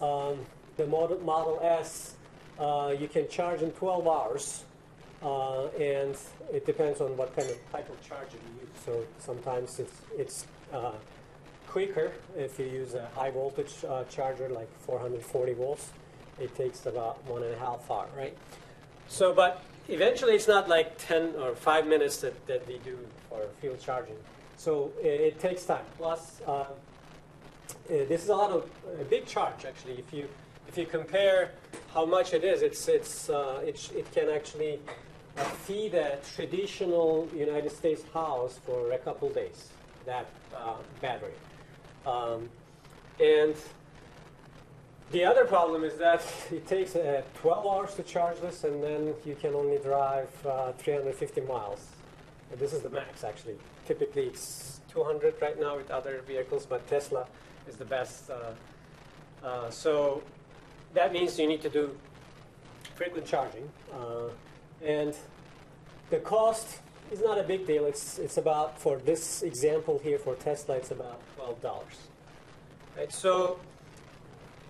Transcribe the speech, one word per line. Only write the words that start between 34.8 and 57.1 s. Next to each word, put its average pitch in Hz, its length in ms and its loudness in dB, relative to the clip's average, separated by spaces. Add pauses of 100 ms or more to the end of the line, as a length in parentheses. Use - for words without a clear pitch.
uh, - 60 -2
feed 202 500 -4
a 143 260 2 (160)
traditional 170 1000 2
United 147 360 0
States 156 320 0 (100)
house 139 520 -2
for 123 280 0
a 127 60 0
couple 143 300 -4
days, - 380 -6 (380)
that, 123 220 -6 (280)
uh, 101 200 -6 (260)
battery. 107 320 -4 (720)
Um, 117 440 -2 (680)
and 151 360 8 (1600)
the 175 140 4
other 247 180 10
problem 165 400 6
is 151 120 -2
that 170 280 6 (280)
it 160 160 -6
takes, 190 280 0
uh, 143 280 2 (100)
twelve 165 320 4
hours 196 300 0
to 175 80 -6
charge 170 380 0
this, 175 220 -6
and 147 200 0
then 151 320 -2 (100)
you 147 80 -6
can 143 220 -2
only 143 240 2
drive, 135 500 2 (160)
uh, 131 280 0
three 147 200 -2
hundred 135 220 -2
fifty 147 260 -4
miles. 110 420 -4 (680)
And 123 80 -12
this 139 140 -2
is 147 100 -2
the 127 80 -8
max, 135 320 -8
actually. 107 320 -8 (320)
Typically, - 400 0
it's - 600 -10
two 160 160 0
hundred 151 380 2
right 151 180 0
now 147 180 0
with 135 120 -10
other 135 380 -4
vehicles, 135 400 -2
but 127 200 -4
Tesla 143 380 0 (420)